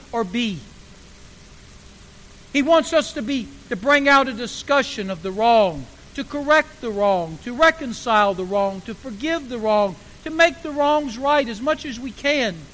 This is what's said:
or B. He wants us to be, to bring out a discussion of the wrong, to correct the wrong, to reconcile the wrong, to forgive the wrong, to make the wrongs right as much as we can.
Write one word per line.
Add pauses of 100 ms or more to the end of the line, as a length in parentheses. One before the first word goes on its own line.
(120)
or
B. (1900)
He
wants
us
to
be, (220)
to
bring
out
a
discussion
of
the
wrong, (260)
to
correct
the
wrong,
to
reconcile
the
wrong,
to
forgive
the
wrong, (280)
to
make
the
wrongs
right
as
much
as
we
can. (180)